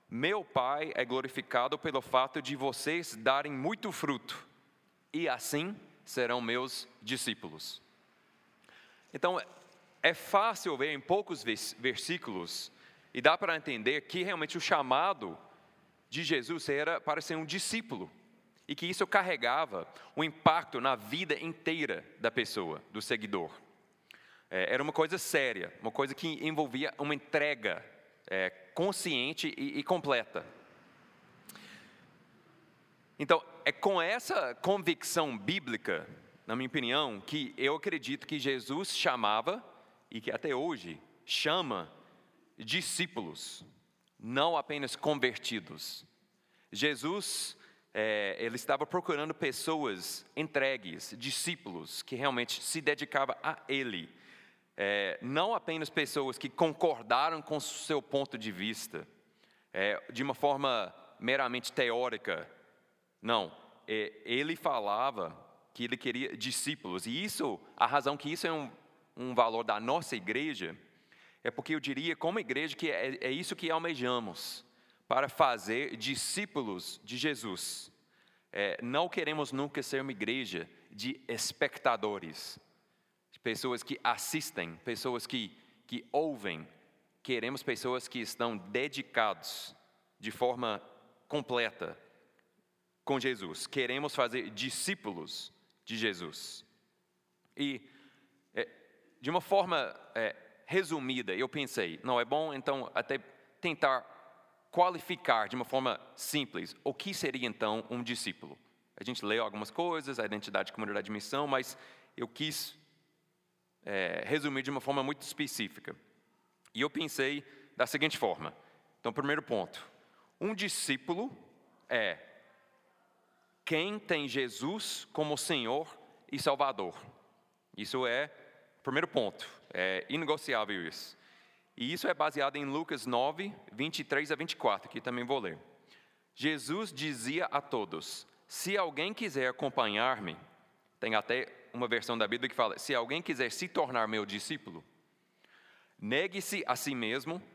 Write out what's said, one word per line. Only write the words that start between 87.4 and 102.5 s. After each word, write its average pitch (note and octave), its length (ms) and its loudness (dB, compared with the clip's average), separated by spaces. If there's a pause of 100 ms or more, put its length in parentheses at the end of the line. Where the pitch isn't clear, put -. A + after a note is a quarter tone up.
pessoas B2+ 440 -2
que B2+ 120 -6
estão A#2 360 -2
dedicados A2 1200 -2 (440)
de G#2+ 100 -6
forma A#2+ 500 0 (480)
completa A#2+ 680 0 (1080)
com C#3 160 2
Jesus. G#2 460 -2
Queremos C3+ 480 0
fazer A#2 380 2
discípulos G#2+ 1000 -4 (320)
de A2+ 140 -6
Jesus. F2+ 640 -4 (920)
E, C#3 240 -4 (720)
é, - 140 -2 (520)
de B2+ 120 -2
uma F3 100 2
forma, F3 520 2 (200)
é, A2+ 220 0 (300)
resumida, C3 680 0
eu B2+ 140 0
pensei, A#2 520 -2
não, B2 160 2
é A#2+ 60 4
bom, D3 300 0